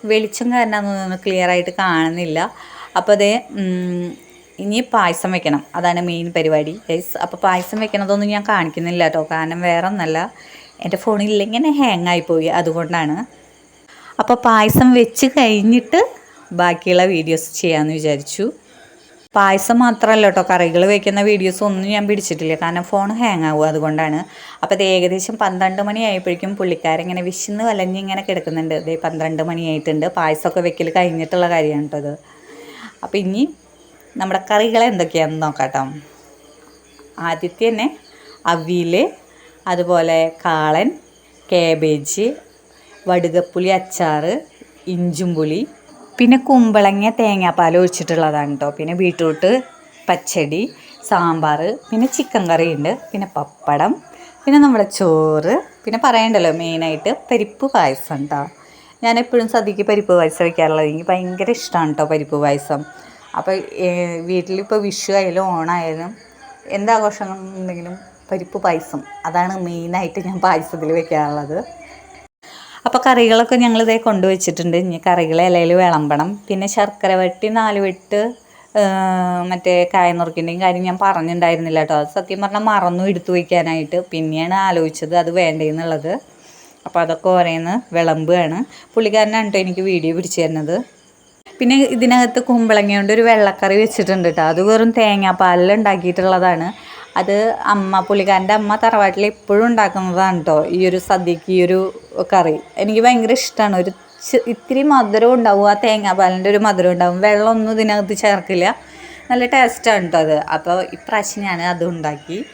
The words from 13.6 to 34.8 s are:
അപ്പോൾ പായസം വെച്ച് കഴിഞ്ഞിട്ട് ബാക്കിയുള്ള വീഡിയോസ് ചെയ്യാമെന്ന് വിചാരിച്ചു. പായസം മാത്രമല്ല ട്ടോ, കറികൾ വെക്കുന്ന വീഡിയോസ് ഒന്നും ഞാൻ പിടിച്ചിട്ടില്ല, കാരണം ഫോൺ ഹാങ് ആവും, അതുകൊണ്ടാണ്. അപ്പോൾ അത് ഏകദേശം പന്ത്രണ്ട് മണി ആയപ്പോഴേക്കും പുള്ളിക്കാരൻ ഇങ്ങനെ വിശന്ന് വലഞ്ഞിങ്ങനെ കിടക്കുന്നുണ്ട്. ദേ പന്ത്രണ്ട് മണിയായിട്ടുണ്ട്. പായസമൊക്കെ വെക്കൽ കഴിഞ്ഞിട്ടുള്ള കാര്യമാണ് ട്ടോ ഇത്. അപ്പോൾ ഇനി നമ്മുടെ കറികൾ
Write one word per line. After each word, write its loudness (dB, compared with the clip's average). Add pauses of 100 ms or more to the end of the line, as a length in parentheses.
അപ്പോൾ 2 (100)
പായസം 4 (120)
വെച്ച് 2 (100)
കഴിഞ്ഞിട്ട് 4 (600)
ബാക്കിയുള്ള 2
വീഡിയോസ് -2 (140)
ചെയ്യാമെന്ന് 0
വിചാരിച്ചു. -4 (920)
പായസം 4
മാത്രമല്ല 4
ട്ടോ, 2
കറികൾ 4
വെക്കുന്ന 0
വീഡിയോസ് 0
ഒന്നും -4 (100)
ഞാൻ -2
പിടിച്ചിട്ടില്ല, -2
കാരണം -4
ഫോൺ 0 (120)
ഹാങ് 0
ആവും, 2
അതുകൊണ്ടാണ്. -2 (420)
അപ്പോൾ 0
അത് 2 (100)
ഏകദേശം -2
പന്ത്രണ്ട് -2
മണി -4
ആയപ്പോഴേക്കും -4
പുള്ളിക്കാരൻ -2
ഇങ്ങനെ -6
വിശന്ന് -8
വലഞ്ഞിങ്ങനെ -4
കിടക്കുന്നുണ്ട്. -4 (120)
ദേ -4 (100)
പന്ത്രണ്ട് -4
മണിയായിട്ടുണ്ട്. -4 (100)
പായസമൊക്കെ -2
വെക്കൽ -4
കഴിഞ്ഞിട്ടുള്ള 0
കാര്യമാണ് -2
ട്ടോ -6
ഇത്. -6 (960)
അപ്പോൾ -4
ഇനി 0 (760)
നമ്മുടെ -2 (120)
കറികൾ 4